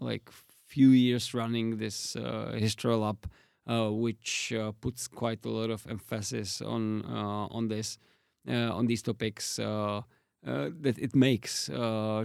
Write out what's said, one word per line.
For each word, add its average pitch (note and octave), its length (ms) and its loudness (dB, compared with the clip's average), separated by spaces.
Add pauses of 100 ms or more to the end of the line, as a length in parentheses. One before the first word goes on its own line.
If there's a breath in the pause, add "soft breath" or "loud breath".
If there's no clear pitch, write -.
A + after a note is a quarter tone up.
like, A2+ 300 -6 (360)
few C3+ 240 8
years B2 420 6
running A2+ 460 0
this, - 360 -6
uh, A#2 440 -6
History A2 360 2
Lab, G#2+ 320 -2 (400 soft breath)
uh, A2+ 240 2
which, A2+ 600 -2
uh, A2 200 -2
puts B2 360 -8
quite A2+ 380 -4
a - 20 -4
lot A2+ 220 -2
of G#2+ 160 -6
emphasis G#2+ 760 -6
on, A2 460 -2
uh, G#2 440 -4
on A2+ 180 -4
this, G#2+ 300 -6 (480)
uh, A#2+ 300 0
on A#2+ 100 2
these A2+ 140 0
topics, - 580 -4
uh, G#2+ 440 -2 (440)
uh, C#3 240 -4 (100)
that C3+ 180 0
it - 180 -2
makes, C3 540 4
uh, A2 540 -2